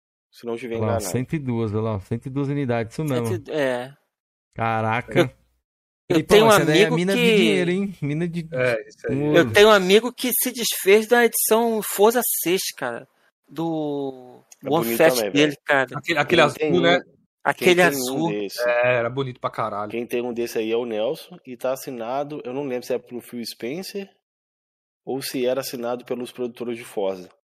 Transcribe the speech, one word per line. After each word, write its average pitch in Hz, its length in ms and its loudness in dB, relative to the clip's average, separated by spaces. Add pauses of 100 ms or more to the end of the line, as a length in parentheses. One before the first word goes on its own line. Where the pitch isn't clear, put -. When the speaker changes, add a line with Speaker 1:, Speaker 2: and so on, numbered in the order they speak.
(300)
Speaker 1:
Se - 160 -18
não 117 100 -6
tiver 117 200 -8
Speaker 2:
Olha 113 100 -4
lá, 110 60 0
Speaker 1:
enganado. 113 180 -4
Speaker 2:
cento 123 240 -4
e 165 60 -4
duas, 117 320 -4
olha 107 100 -2
lá, 110 200 -4
cento - 240 -8
e 139 40 -10
duas 139 160 -4
unidades, 120 460 -4
isso 160 100 -8
mesmo. 123 240 -2
Speaker 3:
Cento 120 240 -6
e, - 20 -8
é. 131 400 -2 (600)
Speaker 2:
Caraca. 113 640 -2 (920)
Speaker 3:
Eu, 175 80 2
eu - 0 -
Speaker 2:
Filipão, 175 220 4
Speaker 3:
tenho 220 80 8
um - 40 8
Speaker 2:
essa 185 160 6
daí 151 140 4
é 214 60 6
Speaker 3:
amigo - 100 0
Speaker 2:
mina 180 180 0
de - 60 0
Speaker 3:
que 226 160 4
Speaker 2:
dinheiro, 170 340 2
hein? 196 320 -2
Mina 151 260 -2
de 165 240 -8
Speaker 4:
É, 123 360 -2
isso - 100 -20 (100)
aí. 123 80 -2
Speaker 2:
um 147 160 0
Speaker 3:
Eu 160 100 6
Speaker 2:
ouro. 117 100 0
Speaker 3:
tenho 208 160 8
um 220 40 8
amigo 208 400 4
que 247 200 -4
se - 180 -2
desfez 220 560 2
da 240 180 4
edição 226 600 2
Forza 233 360 2 (220)
seis, 185 200 0 (140)
cara. 120 300 -8 (420)
Do 143 920 -6 (240)
Speaker 1:
É - 40 -8
Speaker 3:
One 156 160 2
Speaker 1:
bonito 117 120 -2
Speaker 3:
Fest 127 220 6
Speaker 1:
também, 104 140 -2
Speaker 3:
dele, 147 200 4
Speaker 1:
velho. 135 120 -10
Speaker 3:
cara. 135 320 2
Speaker 4:
Aquele, 147 220 -4
aquele 160 240 4
Speaker 1:
Quem - 40 8
Speaker 4:
azul, 135 120 -4
Speaker 1:
tem 156 220 2
Speaker 4:
né? 170 180 4
Speaker 1:
um, - 40 -4 (420)
Speaker 3:
Aquele 139 200 0
Speaker 1:
quem 180 120 6
tem 180 80 6
um 170 40 6
Speaker 3:
azul. 139 400 -2
Speaker 1:
desse, 104 400 -4
Speaker 4:
É, 123 280 2
era 117 120 -2
bonito 127 320 -6
pra 127 100 -4
caralho. 107 400 -6
Speaker 1:
quem 117 140 -6
tem 120 160 -4
um 120 120 -6
desse 117 260 -4
aí 110 140 -2
é 113 40 0
o 123 80 -2
Nelson 120 640 -6
e 127 100 -14
tá 127 160 -4
assinado, 135 720 -8
eu 123 80 -10
não 143 140 -6
lembro 123 180 -6
se - 80 -4
é 120 60 -2
pelo 120 220 -12
Phil 117 260 -12
Spencer 190 640 -10 (920)
ou 131 180 -6
se 131 240 -4
era 127 140 0
assinado 123 440 -8
pelos 123 280 -8
produtores 120 440 -8
de 120 80 -16
Forza. 95 440 -6 (260)